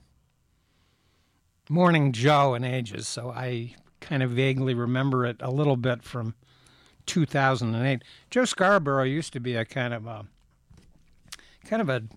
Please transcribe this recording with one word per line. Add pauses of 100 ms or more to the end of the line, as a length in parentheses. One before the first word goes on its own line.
(1700)
Morning
Joe
in
ages,
so
I (240)
kind
of
vaguely
remember
it
a
little
bit
from (720)
two
thousand
and
eight. (260)
Joe
Scarborough
used
to
be
a
kind
of
a, (1400)
kind
of
a (140)